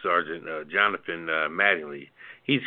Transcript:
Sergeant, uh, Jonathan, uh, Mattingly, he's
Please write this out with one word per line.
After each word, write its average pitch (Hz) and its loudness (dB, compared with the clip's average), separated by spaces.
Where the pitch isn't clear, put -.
Sergeant, 82 0
uh, 78 -6
Jonathan, 85 0
uh, 80 2
Mattingly, 78 0
he's 131 2